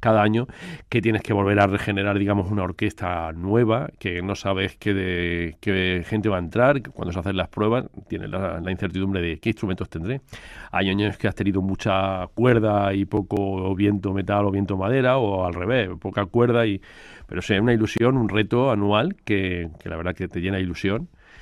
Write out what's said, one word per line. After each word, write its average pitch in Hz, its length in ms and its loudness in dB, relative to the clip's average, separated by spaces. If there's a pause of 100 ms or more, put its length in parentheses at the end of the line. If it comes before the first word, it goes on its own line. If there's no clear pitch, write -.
cada 113 200 6
año, 110 260 2 (420)
que 120 120 0
tienes 110 200 2
que - 100 -4
volver 101 300 4
a 101 60 8
regenerar, 101 520 0
digamos, 101 320 2
una 101 120 0
orquesta 90 680 -4
nueva, 107 640 0
que 87 240 -4
no 98 140 -4
sabes 98 400 -2
qué - 180 -2
de, 87 680 -2
qué 92 440 0
gente 107 220 -2
va 101 80 2
a 90 40 0
entrar, 120 420 2
que - 100 -14
cuando - 220 -6
se 92 60 -4
hacen 95 180 -4
las 87 100 -2
pruebas 110 380 0 (240)
tienes 101 200 -8
la, 92 300 -4
la 87 120 -4
incertidumbre 95 500 -2
de 82 180 -4
qué - 100 -4
instrumentos 95 380 -4
tendré. 120 320 -6 (540)
Hay 98 160 2
años 101 280 0
que - 120 0
has 95 60 -4
tenido 98 260 0
mucha 95 720 -2
cuerda 107 580 4
y 98 120 0
poco 98 680 -2
viento 101 380 2
metal 98 360 0
o 101 40 0
viento 98 240 0
madera, 127 420 2
o 101 280 0
al 90 80 -2
revés, 95 440 0
poca 98 280 -4
cuerda 117 400 4
y, 98 160 -2 (440)
pero - 160 -6
sí, 110 120 0
es 98 80 4
una 120 120 4
ilusión, 117 440 2
un 110 120 2
reto 117 420 2
anual 107 440 0 (100)
que, 90 440 -2 (100)
que - 100 -12
la 82 80 -6
verdad 85 180 -4
que 92 120 -6
te 87 120 -8
llena 92 180 -2
de 92 60 -2
ilusión 98 460 -4 (320)